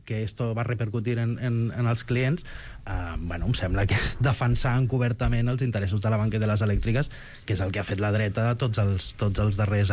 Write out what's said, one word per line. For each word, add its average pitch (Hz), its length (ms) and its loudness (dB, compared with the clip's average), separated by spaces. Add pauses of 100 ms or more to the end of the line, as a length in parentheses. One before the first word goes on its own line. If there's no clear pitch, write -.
que 110 160 -4
esto 113 320 -4
va 113 100 -2
repercutir 113 540 -2
en, 117 240 -2
en, 117 320 0
en 120 160 0
els 117 140 0
clients, 131 400 0 (420)
eh, 87 320 -4
bueno, 85 300 -4
em 123 100 2
sembla 98 320 2
que 101 80 4
és - 140 0 (100)
defensar 120 560 2
encobertament 120 720 2
els 123 160 0
interessos 101 380 0
de 110 100 2
la 107 80 2
banca 110 160 0
i 107 60 2
de - 20 2
les 104 160 2
elèctriques, 110 480 2 (380)
que 107 80 0
és 87 100 -2
el 95 80 -2
que 104 80 -2
ha 92 60 -6
fet 101 160 -2
la 104 100 2
dreta 107 380 0 (100)
tots 113 220 0
els, 98 340 0
tots 104 240 0
els 104 160 2
darrers 101 360 2